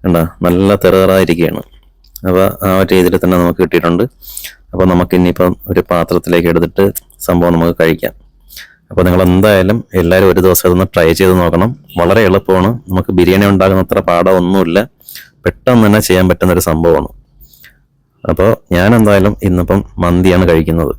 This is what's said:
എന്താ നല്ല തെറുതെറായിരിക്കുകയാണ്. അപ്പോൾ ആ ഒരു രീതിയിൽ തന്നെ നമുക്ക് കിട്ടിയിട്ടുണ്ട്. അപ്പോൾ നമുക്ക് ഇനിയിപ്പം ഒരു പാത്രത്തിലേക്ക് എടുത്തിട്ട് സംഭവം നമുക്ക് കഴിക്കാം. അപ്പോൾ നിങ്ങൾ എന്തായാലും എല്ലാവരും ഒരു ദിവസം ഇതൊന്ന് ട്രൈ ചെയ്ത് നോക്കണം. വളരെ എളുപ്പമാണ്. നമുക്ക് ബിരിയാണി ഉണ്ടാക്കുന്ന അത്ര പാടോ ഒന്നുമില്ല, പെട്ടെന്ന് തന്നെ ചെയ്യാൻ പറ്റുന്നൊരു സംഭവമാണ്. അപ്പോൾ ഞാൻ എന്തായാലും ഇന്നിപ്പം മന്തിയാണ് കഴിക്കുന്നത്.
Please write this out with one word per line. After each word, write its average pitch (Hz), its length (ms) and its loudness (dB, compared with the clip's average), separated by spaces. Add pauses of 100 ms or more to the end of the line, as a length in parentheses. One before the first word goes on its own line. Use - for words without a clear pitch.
എന്താ 85 160 2 (220)
നല്ല 90 240 0 (140)
തെറുതെറായിരിക്കുകയാണ്. 92 800 0 (680)
അപ്പോൾ 92 160 2 (220)
ആ - 20 0 (120)
ഒരു 92 120 0
രീതിയിൽ 90 300 2
തന്നെ 90 200 0
നമുക്ക് 87 200 -2
കിട്ടിയിട്ടുണ്ട്. 87 420 -2 (680)
അപ്പോൾ 92 200 -2
നമുക്ക് 90 260 0
ഇനിയിപ്പം 90 340 0 (180)
ഒരു 90 100 0 (100)
പാത്രത്തിലേക്ക് 85 640 -2
എടുത്തിട്ട് 85 320 -2 (420)
സംഭവം 87 300 0
നമുക്ക് 82 240 -2
കഴിക്കാം. 82 340 -2 (760)
അപ്പോൾ 92 160 -2
നിങ്ങൾ 90 220 0
എന്തായാലും 95 500 2 (220)
എല്ലാവരും 92 320 2
ഒരു 87 140 0
ദിവസം 90 220 0
ഇതൊന്ന് 90 260 0
ട്രൈ 85 120 2 (140)
ചെയ്ത് 92 220 2
നോക്കണം. 87 280 0 (300)
വളരെ 95 280 2
എളുപ്പമാണ്. 95 420 0 (200)
നമുക്ക് 92 280 -4
ബിരിയാണി 92 340 2
ഉണ്ടാക്കുന്ന 95 340 2
അത്ര - 220 -2
പാടോ 87 320 0
ഒന്നുമില്ല, 90 380 0 (680)
പെട്ടെന്ന് 117 420 0
തന്നെ 104 220 2
ചെയ്യാൻ 92 220 2
പറ്റുന്നൊരു 90 380 0
സംഭവമാണ്. 80 420 -2 (1200)
അപ്പോൾ 92 200 2 (260)
ഞാൻ 92 220 2
എന്തായാലും 104 360 2 (140)
ഇന്നിപ്പം 90 320 0 (240)
മന്തിയാണ് 90 460 2
കഴിക്കുന്നത്. 82 480 0